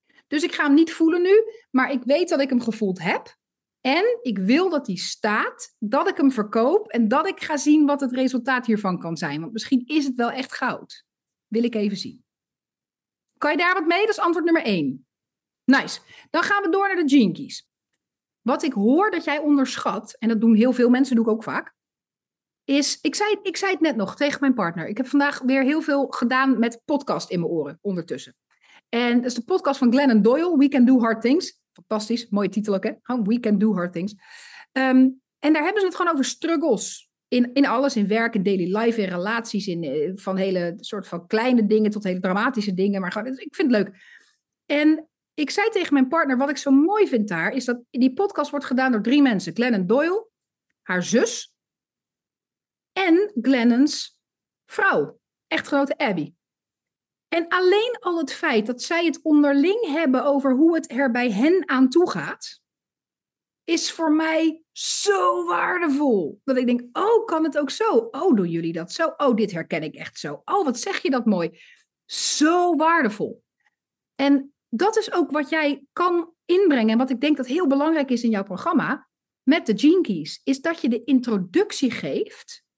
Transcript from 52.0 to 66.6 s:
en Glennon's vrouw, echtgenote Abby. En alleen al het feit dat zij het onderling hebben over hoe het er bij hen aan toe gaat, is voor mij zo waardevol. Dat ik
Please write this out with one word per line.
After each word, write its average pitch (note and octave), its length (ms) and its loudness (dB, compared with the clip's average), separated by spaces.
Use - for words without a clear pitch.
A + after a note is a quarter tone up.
en F#4 480 2
Glennon's B3 800 2
vrouw, C4+ 540 0
echtgenote C#4 520 -2
Abby. F3+ 360 -2
En E4+ 200 -4
alleen F#4+ 520 2
al F4 180 -2
het D4 140 -4
feit A#3 340 0
dat B3 160 -8
zij E4+ 220 -2
het D#4+ 180 -2
onderling D4+ 640 4
hebben C4+ 380 0
over C#4 300 2
hoe D#4+ 200 4
het - 160 -4
er C4 200 0
bij A#3+ 200 0
hen D4 380 2
aan C4 200 4
toe E4+ 220 4
gaat, - 500 -10
is - 280 -2
voor D#4+ 200 0
mij D#4+ 500 0
zo F4+ 720 -2
waardevol. D4 1000 0
Dat C4+ 120 0
ik B3+ 100 0